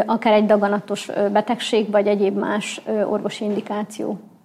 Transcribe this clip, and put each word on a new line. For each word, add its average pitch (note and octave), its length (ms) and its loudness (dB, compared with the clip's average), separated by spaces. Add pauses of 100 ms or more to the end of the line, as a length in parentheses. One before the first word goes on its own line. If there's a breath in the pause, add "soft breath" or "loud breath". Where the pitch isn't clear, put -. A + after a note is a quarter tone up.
akár A3 280 4
egy G#3+ 120 6
daganatos, G3+ 640 0
ö, - 200 0
betegség, G#3+ 640 0
vagy G3+ 160 2
egyéb G3+ 300 2
más, G3+ 480 -4
ö, G#3+ 180 -2
orvosi G#3 400 -4
indikáció. G#3 760 -6 (260)